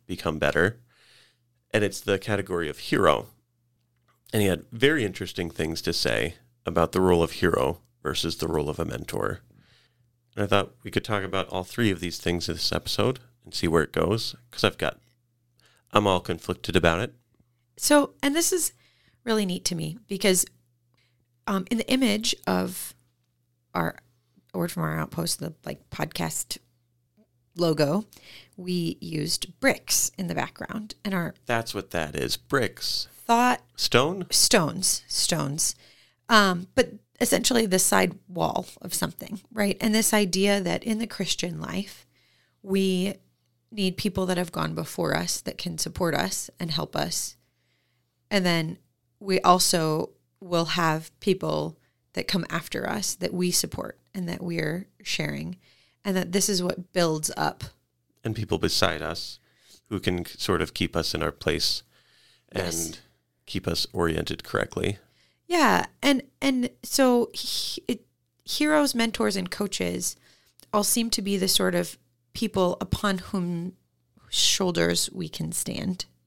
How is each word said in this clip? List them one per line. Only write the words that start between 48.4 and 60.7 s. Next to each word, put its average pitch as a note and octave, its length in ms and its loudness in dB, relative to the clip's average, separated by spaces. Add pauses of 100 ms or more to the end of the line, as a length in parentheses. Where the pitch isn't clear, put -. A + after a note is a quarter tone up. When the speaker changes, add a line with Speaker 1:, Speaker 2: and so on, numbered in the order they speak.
Speaker 2:
then E3 320 0 (420)
we F#3+ 220 0
also E3+ 720 4 (300)
will F3 240 0
have D#3+ 540 0
people D#3 580 0 (360)
that - 120 -2
come F#3 240 0
after - 400 -4
us F#3+ 240 -2
that F3+ 200 -4
we F3+ 180 0
support - 480 -2 (140)
and F3+ 160 -6
that - 120 -6
we're E3+ 460 -6 (140)
sharing, D3+ 560 -6 (480)
and G3 100 -2
that F3+ 160 -4
this F#3+ 160 2
is F#3 160 0
what F3+ 300 -4
builds D#3+ 420 0
up. - 300 -2 (580)
Speaker 1:
And A2 100 -2
people G#2 240 -2
beside E2 440 2
us - 360 -8 (520)
who G#2 100 -2
can F2+ 240 0
k-, - 140 -16
sort E2+ 240 0
of E2+ 120 -4